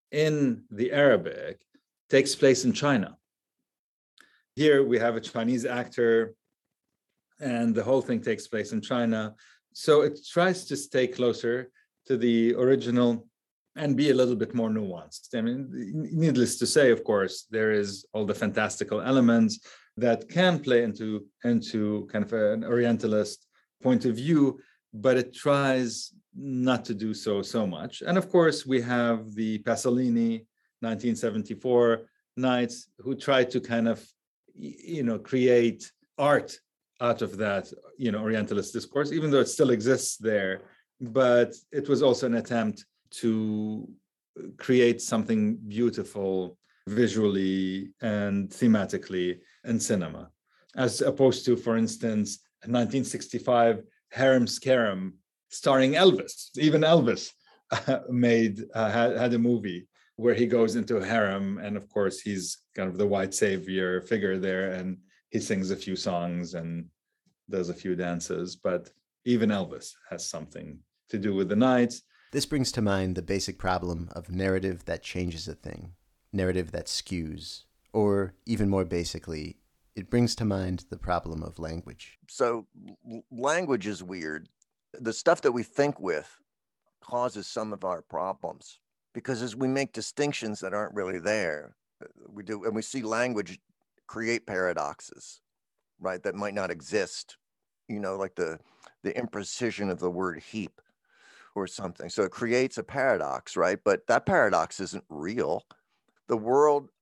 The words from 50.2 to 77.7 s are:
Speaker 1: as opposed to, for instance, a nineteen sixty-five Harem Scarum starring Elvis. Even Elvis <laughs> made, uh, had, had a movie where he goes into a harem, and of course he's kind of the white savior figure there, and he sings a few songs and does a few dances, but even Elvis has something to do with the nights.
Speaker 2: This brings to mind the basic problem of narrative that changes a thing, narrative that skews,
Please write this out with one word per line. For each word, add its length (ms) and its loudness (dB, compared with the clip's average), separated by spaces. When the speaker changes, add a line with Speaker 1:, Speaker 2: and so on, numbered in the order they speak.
Speaker 1:
as 240 0
opposed 460 2
to, 100 4
for 200 -2
instance, 640 -2
a 60 -16
nineteen 360 0
sixty-five 800 0
Harem 360 4
Scarum 680 0
starring 440 2
Elvis. 640 4
Even 260 4
Elvis 480 4
<laughs> 400 -2
made, 500 4
uh, 160 0
had, 260 2
had 180 2
a 40 2
movie 500 0
where 180 2
he 120 2
goes 300 2
into 220 -2
a 60 -4
harem, 540 0
and 180 -6
of 120 -10
course 320 -2
he's 380 -6
kind 120 -4
of 100 -8
the 80 2
white 260 0
savior 680 -2
figure 360 -2
there, 340 -2
and 260 -8
he 100 -2
sings 300 -2
a 60 -2
few 200 -6
songs 560 -4
and 320 -8
does 220 -4
a 40 -6
few 220 -6
dances, 580 -4
but 360 -4
even 240 2
Elvis 440 -4
has 180 -10
something 500 -14
to 100 -6
do 160 -2
with 140 0
the 80 0
nights. 460 2
Speaker 2:
This 140 -2
brings 260 -2
to 100 -2
mind 320 0
the 80 -6
basic 360 -4
problem 540 -4
of 180 -14
narrative 540 -2
that 180 -6
changes 460 -6
a 60 -10
thing, 380 -14
narrative 380 0
that 140 -8
skews, 800 -8